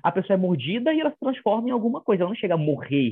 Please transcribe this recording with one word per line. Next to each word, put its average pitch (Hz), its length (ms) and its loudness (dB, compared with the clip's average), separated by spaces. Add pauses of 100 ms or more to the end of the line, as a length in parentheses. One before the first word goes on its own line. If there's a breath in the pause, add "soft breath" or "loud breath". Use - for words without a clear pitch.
a - 80 2
pessoa 190 240 0
é - 20 2
mordida 185 560 0
e 311 80 2
ela 302 80 0
se 294 100 -6
transforma 226 480 0
em 254 40 -2
alguma 240 300 0
coisa, 196 200 2
ela 175 80 0
não 220 60 -6
chega 185 180 -2
a 165 40 2
morrer 143 500 0
e - 40 0